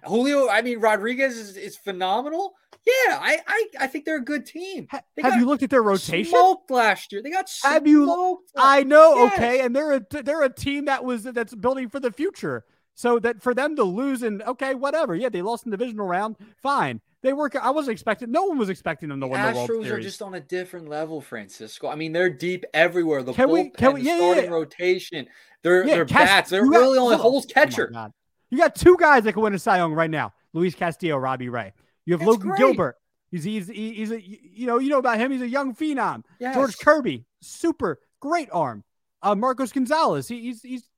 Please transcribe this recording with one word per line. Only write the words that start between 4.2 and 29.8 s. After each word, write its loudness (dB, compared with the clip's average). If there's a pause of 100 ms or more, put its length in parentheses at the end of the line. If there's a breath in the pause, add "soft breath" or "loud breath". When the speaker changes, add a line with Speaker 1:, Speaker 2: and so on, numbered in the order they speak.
Speaker 1:
good -6
team. -14
Speaker 2:
Ha-, -12 (160)
Speaker 1:
They -6
Speaker 2:
have 2
Speaker 1:
got 2
Speaker 2:
you 2
looked 0
at -4
their 4
rotation? -2
Speaker 1:
smoked 4
last 0
year. -10
They -12
got -6 (120)
Speaker 2:
Have 2
you 6
Speaker 1:
smoked -2
last 4
Speaker 2:
I 6
know, 10
Speaker 1:
Yes. 6
Speaker 2:
okay, 0
and -2
they're 0
a, -4
they're -2
a 0
team -6
that -2
was, -6
that's -6
building -4
for -10
the -4
future. -6 (320)
So 0
that -4
for -2
them -2
to 0
lose -2
and, -4
okay, -6
whatever. -2
Yeah, -4
they -6
lost -6
in -8
the -4
divisional -6
round. -4 (260 loud breath)
Fine. -2 (220)
They 0
work. -4
I -2
wasn't -2
expecting, -6
no 0
one -2
was -2
expecting -8
them -8
to -6
Speaker 1:
The -6
Speaker 2:
win -2
the 0
World -4
Speaker 1:
Astros -4
are -8
Speaker 2:
Series. -6
Speaker 1:
just -12
on -12
a -12
different -10
level, -8
Francisco. -14
I -8
mean, -6
they're 2
deep -6
everywhere. 0
The -6
Speaker 2:
Can 2
we, 2
Speaker 1:
bullpen, -20
Speaker 2:
can 4
we, -8
Speaker 1:
the -2
Speaker 2:
yeah, 2
yeah, 0
Speaker 1:
starting 4
Speaker 2:
yeah. -6
Speaker 1:
rotation, -4 (360 soft breath)
their, 4
Speaker 2:
Yeah, 2
Speaker 1:
their 2
Speaker 2:
catch, 6
Speaker 1:
bats. 4
Their 2
Speaker 2:
you 4
got, 8
Speaker 1:
really 6
only 4
Speaker 2:
hold 2
on. 6
Speaker 1:
hole's -2
Speaker 2:
Oh -18
my 6
Speaker 1:
catcher. 0
Speaker 2:
God. -12 (380)
You -2
got 2
two 8
guys 6
that 0
can -4
win 0
a -4
Cy 2
Young 0